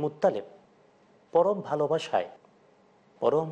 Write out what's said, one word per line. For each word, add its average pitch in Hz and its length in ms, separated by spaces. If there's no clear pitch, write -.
মুত্তালিব 147 420
পরম 185 260
ভালোবাসায়, 147 640
পরম 147 320